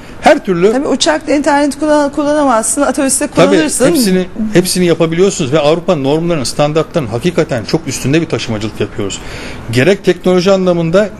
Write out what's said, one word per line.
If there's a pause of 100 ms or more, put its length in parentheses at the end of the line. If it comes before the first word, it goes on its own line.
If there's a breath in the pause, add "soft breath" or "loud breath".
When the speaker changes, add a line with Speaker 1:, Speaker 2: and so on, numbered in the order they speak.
(200 loud breath)
Speaker 1:
Her
türlü
Speaker 2:
Tabii
uçakta
internet
kullan-,
kullanamazsın,
otobüste
Speaker 1:
Tabii,
Speaker 2:
kullanırsın.
Speaker 1:
hepsini, (260)
hepsini
yapabiliyorsunuz
ve
Avrupa
normlarının,
standartlarının
hakikaten
çok
üstünde
bir
taşımacılık
yapıyoruz. (520 loud breath)
Gerek
teknoloji
anlamında, (120)